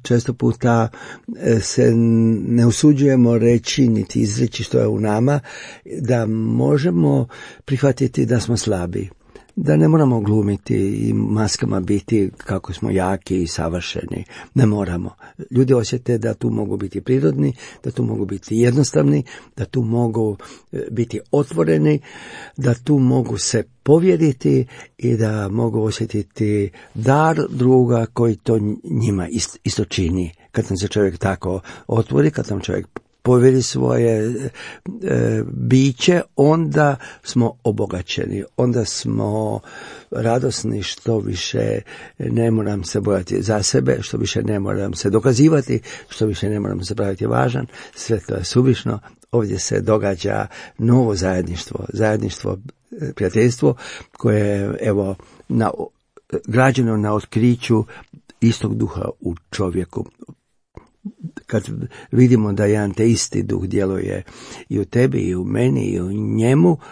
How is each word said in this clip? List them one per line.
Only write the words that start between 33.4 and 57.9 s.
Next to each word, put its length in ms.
svoje, 720
e, 400
biće, 720
onda 600
smo 300
obogaćeni, 800
onda 280
smo 760
radosni, 720
što 360
više 600
ne 320
moram 340
se 160
bojati 420
za 200
sebe, 380
što 160
više 260
ne 180
moram 340
se 160
dokazivati, 720
što 180
više 220
ne 120
moram 240
se 100
praviti 320
važan, 400
sve 260
to 140
je 100
suvišno. 560
Ovdje 260
se 220
događa 640
novo 360
zajedništvo, 800
zajedništvo, 680
e, 120
prijateljstvo 600
koje 240
je, 400
evo, 340
na, 220
građeno 500
na 180
otkriću 720